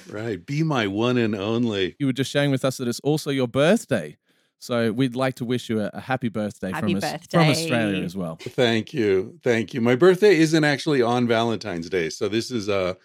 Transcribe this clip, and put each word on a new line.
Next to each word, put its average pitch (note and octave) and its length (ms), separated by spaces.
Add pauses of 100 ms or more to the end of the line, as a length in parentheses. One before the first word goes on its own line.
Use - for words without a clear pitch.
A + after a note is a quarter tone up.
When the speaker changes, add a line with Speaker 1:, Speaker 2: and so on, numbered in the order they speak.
Speaker 1:
right. G#2 360
"Be D3 180
my C3+ 240
one A#2 300
and A2+ 180
only." G#2+ 640
Speaker 2:
You C#3 80
were C3 60
just C3+ 180
sharing C#3+ 200
with C3+ 140
us C3 120
that B2+ 100
it's A#2+ 140
also D3+ 300
your C3 160
birthday. C3 720 (440)
So A#2 300
we'd B2 240
like C3 200
to B2 100
wish B2 240
you A2 100
a, G2+ 140
a - 80
happy C3 260
birthday G#2 460
Speaker 3:
Happy A2 200
Speaker 2:
from F#2+ 80
us, D3+ 120
Speaker 3:
birthday. - 240
Speaker 2:
from D#3+ 100
Australia A2+ 560
as - 140
well. E2 240
Speaker 1:
Thank A2+ 520
you. G#2+ 480
Thank A2+ 320
you. C3+ 60
My A#2+ 160
birthday F3+ 420
isn't D#3 280
actually C#3+ 360
on A#2+ 260
Valentine's G#2+ 600
Day, F2 200
so - 180
this A2 240
is G#2+ 160
a F#2+ 380